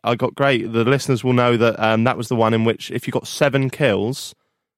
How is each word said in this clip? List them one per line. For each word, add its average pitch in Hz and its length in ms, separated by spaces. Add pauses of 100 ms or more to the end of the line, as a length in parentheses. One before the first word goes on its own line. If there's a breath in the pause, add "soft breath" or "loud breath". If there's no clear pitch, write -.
I 120 120
got - 200
great. 127 380
The 117 100
listeners 131 400
will 127 100
know 123 220
that, 113 260
um, 110 220
that 127 140
was 113 100
the 127 80
one 113 180
in 113 120
which 110 260
if - 160
you 123 60
got - 120
seven 135 440
kills 117 640 (420)